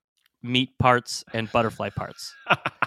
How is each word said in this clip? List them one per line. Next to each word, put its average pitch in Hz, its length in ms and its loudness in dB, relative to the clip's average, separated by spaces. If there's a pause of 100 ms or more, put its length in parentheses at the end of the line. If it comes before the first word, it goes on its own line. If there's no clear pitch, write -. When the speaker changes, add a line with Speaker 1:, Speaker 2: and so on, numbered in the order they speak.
(420)
Speaker 1:
meat 127 360 -2
parts 123 460 2 (100)
and 113 180 -2
butterfly 110 380 0
parts. - 420 -10 (160)
Speaker 2:
<laughs> - 80 4 (300)